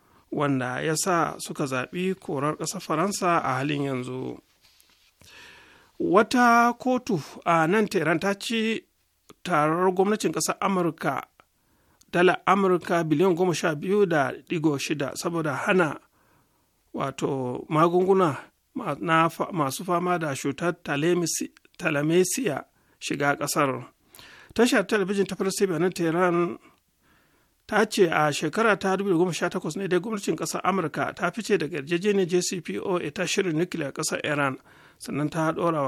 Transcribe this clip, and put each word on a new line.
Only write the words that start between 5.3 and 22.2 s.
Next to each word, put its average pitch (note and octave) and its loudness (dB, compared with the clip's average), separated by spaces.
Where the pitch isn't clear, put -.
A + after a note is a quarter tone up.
Wata A#3 4
kotu B3 -2
a E3 4
nan G#3 2
Tehran E3 0
ta G3 -2
ci A3 -4
tarar D#3+ 2
gwamnatin G3 2
ƙasar D#3 -2
Amurka F3 0
dala F3 4
Amurka F3+ 2
biliyan D#3+ 4
goma F3+ 2
sha E3 -2
biyu G3 2
da D#3 0
digo D#3 0
shida C#3+ -4
saboda D#3+ -2
hana, F#3 2
wato, C3+ -4
magunguna F3 4
ma-, G3 -4
na E3 4
fa-, - -4
masu D#3 -2
fama F3+ 0
da D#3 -4
cutar D#3 -2
thalamesi-, E3 -2
thalassemia E3 0